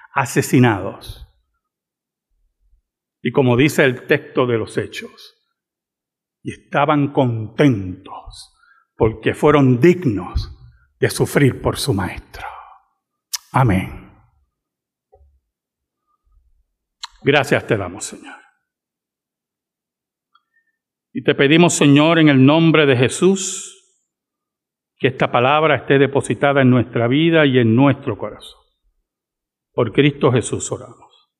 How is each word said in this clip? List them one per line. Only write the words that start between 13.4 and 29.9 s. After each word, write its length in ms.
Amén. 600
Gracias 440
te 100
damos, 280
Señor. 320
Y 100
te 120
pedimos, 400
Señor, 440
en 100
el 160
nombre 420
de 100
Jesús, 800
que 60
esta 240
palabra 460
esté 200
depositada 680
en 80
nuestra 360
vida 400
y 120
en 180
nuestro 420
corazón. 420
Por 200